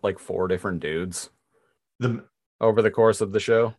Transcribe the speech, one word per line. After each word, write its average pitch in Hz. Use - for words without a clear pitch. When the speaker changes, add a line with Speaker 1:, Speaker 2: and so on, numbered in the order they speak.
Speaker 1:
like, 95
four -
different 92
dudes 82
Speaker 2:
The 120
Speaker 1:
over 113
the 107
course 110
of 101
the 104
show? 113